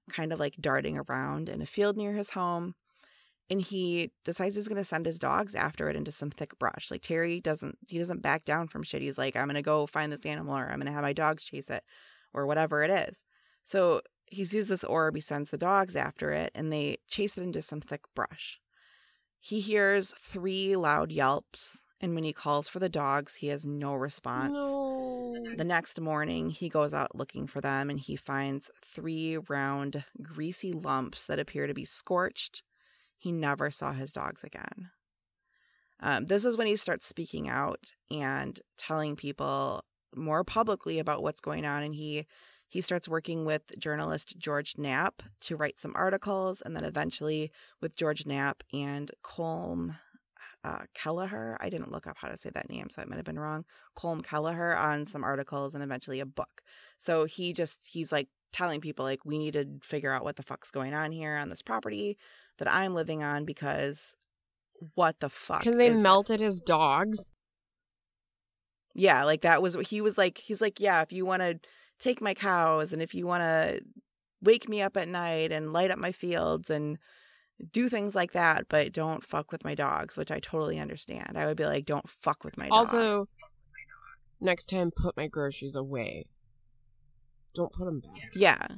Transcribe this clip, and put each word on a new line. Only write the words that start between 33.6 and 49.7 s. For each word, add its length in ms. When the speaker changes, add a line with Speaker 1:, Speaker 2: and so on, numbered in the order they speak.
Speaker 1:
saw 220
his 200
dogs 320
again. 460
Um, 260
this 180
is 120
when 100
he 100
starts 300
speaking 420
out 440
and 500
telling 400
people 680
more 280
publicly 540
about 240
what's 180
going 260
on, 160
and 120
he, 320
he 120
starts 280
working 360
with 340
journalist 600
George 380
Knapp 460
to 140
write 240
some 160
articles, 680
and 140
then 80
eventually 680
with 160
George 300
Knapp 360
and 380
Colm, 720